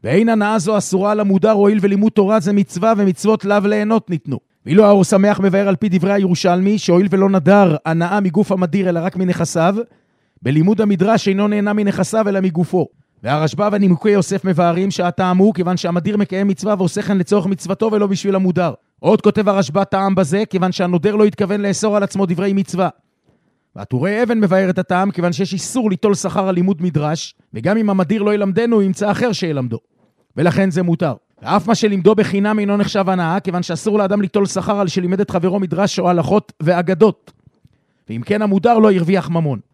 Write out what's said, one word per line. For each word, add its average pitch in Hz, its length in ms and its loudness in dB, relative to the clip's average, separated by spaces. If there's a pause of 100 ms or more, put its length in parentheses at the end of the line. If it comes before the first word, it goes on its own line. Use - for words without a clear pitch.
ואין 202 240 2
הנאה 214 300 0
זו 202 200 -2
אסורה 196 340 -2
על 208 80 0
המודר, 196 300 2
הואיל 208 320 4
ולימוד 202 300 2
תורה 208 280 2
זה 165 120 -2
מצווה, 180 440 0
ומצוות 202 480 0
לאו 202 200 2
ליהנות 208 460 -2
ניתנו." 147 280 -6 (280)
ואילו 196 180 4
האור 196 200 6
שמח 202 360 2
מבאר 196 280 0
על 190 80 0
פי 214 120 -2
דברי 185 240 0
הירושלמי, 190 680 0
שהואיל 196 320 2
ולא 196 200 2
נדר 185 540 4
הנאה 170 360 -2
מגוף 196 320 0
המדיר 180 360 -2
אלא 170 140 -2
רק 180 140 -6
מנכסיו, 175 600 0 (680)
בלימוד 160 380 2
המדרש 202 480 2
אינו 196 200 0
נהנה 208 240 0
מנכסיו 208 560 -2
אלא 196 120 0
מגופו. 180 460 0 (360)
והרשב"א 151 500 -2
ונימוקי 202 380 2
יוסף 196 340 0
מבארים 180 460 0
שהטעם 180 480 0
הוא 202 160 4
כיוון 180 220 -2
שהמדיר 175 400 -2
מקיים 202 320 -2
מצווה 196 300 -2
ועושה 190 240 -2
כן 196 160 0
לצורך 190 280 0
מצוותו 196 460 -4
ולא 208 140 0
בשביל 196 280 -2
המודר. 180 400 0 (260)
עוד 196 200 2
כותב 208 280 2
הרשב"א 196 360 0
טעם 196 300 -2
בזה, 185 360 0
כיוון 185 220 0
שהנודר 180 440 -2
לא 214 80 4
התכוון 208 360 -2
לאסור 202 360 -2
על 202 60 2
עצמו 196 240 -2
דברי 180 260 -2
מצווה. 185 360 -2 (880)
והטורי 170 460 -2
אבן 226 180 0
מבאר 190 300 2
את 185 80 -2
הטעם, 185 320 0
כיוון 175 220 -2
שיש 180 200 -4
איסור 214 380 -4
ליטול 202 240 0
שכר 190 340 -4
על 185 60 -2
לימוד 175 280 0
מדרש, 151 520 -4 (200)
וגם 160 220 -2
אם 214 140 0
המדיר 196 320 0
לא 208 120 0
ילמדנו, 208 480 0
ימצא 196 280 -2
אחר 208 220 0
שילמדו. 135 460 -4 (580)
ולכן 180 340 2
זה 175 120 -2
מותר. 165 320 -2 (280)
ואף 170 240 -2
מה 220 80 2
שלימדו 202 400 2
בחינם 202 440 0
אינו 202 180 -2
נחשב 196 340 -2
הנאה, 185 300 -2
כיוון 180 220 -6
שאסור 202 360 -2
לאדם 202 240 0
ליטול 196 240 0
שכר 202 340 -4
על 185 80 0
שלימד 180 320 -2
את 165 100 -2
חברו 185 300 -2
מדרש 180 380 -2
או 180 120 0
הלכות 175 500 0
ואגדות. 175 720 0 (760)
ואם 117 160 -8
כן, 214 180 -2
המודר 208 360 2
לא 214 140 6
הרוויח 170 380 0
ממון. 156 280 -2 (160)